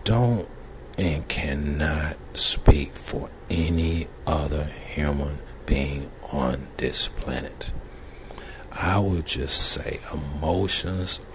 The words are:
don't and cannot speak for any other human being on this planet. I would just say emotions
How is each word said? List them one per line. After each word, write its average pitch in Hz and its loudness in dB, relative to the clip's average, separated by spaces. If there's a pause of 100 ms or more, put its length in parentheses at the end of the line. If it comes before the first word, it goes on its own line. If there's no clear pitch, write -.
don't 117 2 (500)
and 80 0
cannot 76 -2 (160)
speak - 8
for - -6 (220)
any 82 0 (180)
other 73 0
human 73 -4 (300)
being 69 0 (220)
on 67 -2 (100)
this - 2
planet. - -6 (1000)
I 90 0
would 95 0
just - 0
say - 4 (120)
emotions 87 0 (140)